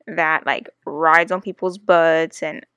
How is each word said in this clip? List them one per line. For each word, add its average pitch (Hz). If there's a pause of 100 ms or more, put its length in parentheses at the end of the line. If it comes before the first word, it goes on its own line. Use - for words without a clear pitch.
that, 160
like, - (160)
rides 160
on 185
people's 185
butts 165
and - (120)